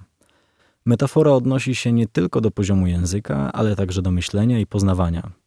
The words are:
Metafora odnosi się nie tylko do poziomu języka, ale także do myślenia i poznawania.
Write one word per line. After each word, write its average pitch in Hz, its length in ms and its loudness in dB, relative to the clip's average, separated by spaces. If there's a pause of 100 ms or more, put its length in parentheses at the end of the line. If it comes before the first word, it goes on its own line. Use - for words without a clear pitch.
(840)
Metafora 143 460 2
odnosi 131 440 0
się 120 160 -2
nie 117 160 2
tylko 170 340 -2
do 110 100 0
poziomu 95 360 0
języka, 87 640 -2
ale 107 240 -2
także 92 260 -2
do 92 100 0
myślenia 101 480 0
i 101 60 0
poznawania. 92 680 0 (160)